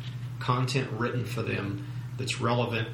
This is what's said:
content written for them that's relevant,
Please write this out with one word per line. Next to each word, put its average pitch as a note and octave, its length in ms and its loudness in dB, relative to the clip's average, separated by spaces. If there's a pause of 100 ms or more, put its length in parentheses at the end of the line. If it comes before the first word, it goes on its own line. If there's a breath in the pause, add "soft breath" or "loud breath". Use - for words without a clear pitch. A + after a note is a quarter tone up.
(380 loud breath)
content B2+ 540 2
written A#2+ 320 0
for A2+ 180 -2
them G2+ 440 -2 (300 loud breath)
that's - 240 -2
relevant, A#2 540 2